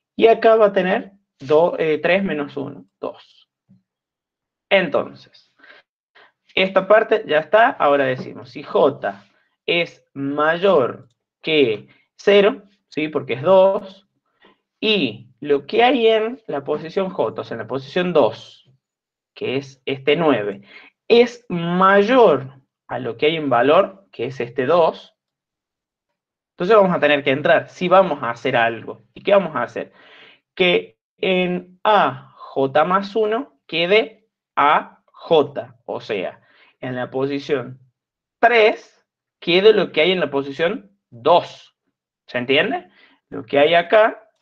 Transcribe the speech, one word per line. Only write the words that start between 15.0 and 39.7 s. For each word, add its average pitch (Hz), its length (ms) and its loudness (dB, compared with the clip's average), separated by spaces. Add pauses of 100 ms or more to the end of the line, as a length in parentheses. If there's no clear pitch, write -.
lo 143 260 -2
que 226 160 -2
hay 240 260 2
en 220 380 -2
la 143 180 -8
posición 160 460 -6
J, 117 300 -6
o 101 40 -8
sea, 123 100 -14
en 113 60 -10
la 113 60 -14
posición 170 460 -6
dos, - 580 -2 (640)
que 120 220 -6
es - 300 -12
este 135 300 -2
nueve, 107 460 -2 (460)
es 240 400 2
mayor 185 1080 2 (320)
a 123 120 -8
lo 120 180 -8
que 151 100 -2
hay 160 100 0
en 147 140 -4
valor, 135 600 0
que 117 140 -10
es 131 140 -10
este 127 260 -6
dos, 165 500 0 (1400)
entonces 196 240 2
vamos 190 180 4
a 147 60 -4
tener 147 240 2
que 139 60 0
entrar, 147 400 0
si 180 180 -6
vamos 170 340 2
a 117 80 -6
hacer 123 260 -4
algo. 117 460 -4 (120)
¿Y - 80 -20
qué 190 100 0
vamos 175 240 0
a 120 60 -4
hacer? 101 300 -10 (640)
Que - 440 -2 (200)
en 180 640 -4
A 165 540 0
J 135 480 -2
más 196 320 -4
uno 220 500 -4
quede 175 600 -2 (260)
A 147 520 0
J, 135 800 -2
o 110 140 -10
sea, 90 420 -8 (360)
en 127 160 -10
la 123 160 -8
posición 135 720 -6 (580)
tres 233 680 0 (340)
quede 190 320 4